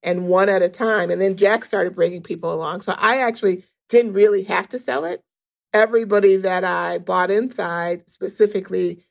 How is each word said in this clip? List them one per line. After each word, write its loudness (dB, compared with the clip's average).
and -4
one 4
at 2
a 2
time. -2
And -2
then 0
Jack 2
started -4
bringing -2
people -8
along. -6
So -6
I 2
actually -2
didn't 4
really 4
have -4
to -12
sell -4
it. -8
Everybody 4
that -2
I -4
bought -2
inside, -4
specifically -2